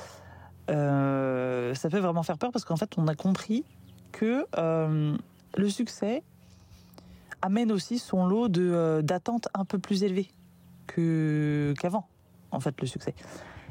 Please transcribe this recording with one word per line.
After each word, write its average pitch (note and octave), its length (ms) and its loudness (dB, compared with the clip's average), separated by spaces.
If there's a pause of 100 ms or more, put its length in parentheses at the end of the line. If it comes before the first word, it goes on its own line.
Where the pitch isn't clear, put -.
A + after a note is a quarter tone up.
(680)
Euh, C3+ 1080 0
ça D#3+ 160 -2
peut G3+ 100 2
vraiment E3+ 240 0
faire D#3 140 -4
peur B3 120 -2
parce A#3+ 140 -4
qu'en E3 100 -2
fait, G3+ 220 -2
on D#3+ 100 2
a D#3 80 2
compris G#3+ 500 0 (460)
que, A#3+ 380 -2 (100)
euh, D#3 580 2 (400)
le G3+ 120 2
succès A3+ 560 -2 (1160)
amène A3 300 2
aussi A3 300 0
son F#3 260 2
lot A3 220 4
de, F3+ 260 4
euh, D#3+ 280 4
d'attentes F3+ 520 0
un G3 100 0
peu G3+ 140 -2
plus F#3+ 240 0
élevées F#3+ 300 0 (560)
que, D3+ 920 2
qu'avant, F#3+ 300 -2 (420)
en - 80 -2
fait, C3+ 220 -2
le B2+ 80 -2
succès. - 260 -8 (560)